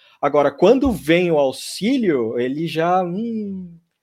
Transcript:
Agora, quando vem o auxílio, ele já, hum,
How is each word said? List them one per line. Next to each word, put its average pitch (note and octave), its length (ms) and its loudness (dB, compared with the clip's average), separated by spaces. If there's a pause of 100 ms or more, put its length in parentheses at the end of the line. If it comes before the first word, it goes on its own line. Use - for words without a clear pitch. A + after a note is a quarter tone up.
(220)
Agora, C#3+ 300 2
quando B3+ 400 4
vem E3+ 400 2
o D#3 60 2
auxílio, C#3+ 1000 0
ele C#3 280 -2
já, E3+ 360 0
hum, F#3+ 720 -8 (260)